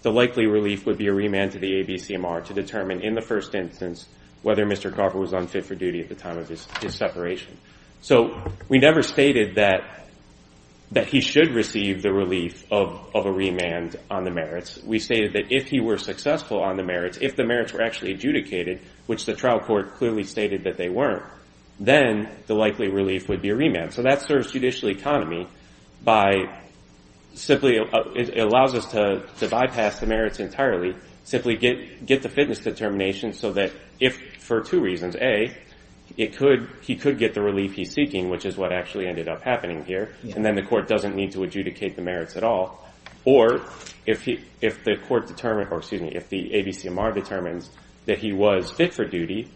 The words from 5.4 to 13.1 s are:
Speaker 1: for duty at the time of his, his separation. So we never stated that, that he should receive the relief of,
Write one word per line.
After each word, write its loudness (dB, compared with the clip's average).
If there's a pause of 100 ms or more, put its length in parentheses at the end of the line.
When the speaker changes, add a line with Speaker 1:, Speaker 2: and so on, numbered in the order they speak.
Speaker 1:
for -8
duty -4
at -8
the -10
time -10
of -10
his, -14 (140)
his -6
separation. -4 (420)
So 4 (280)
we 6
never 8
stated 2
that, 2 (840)
that 2
he 4
should 4
receive 0
the 2
relief 0
of, 0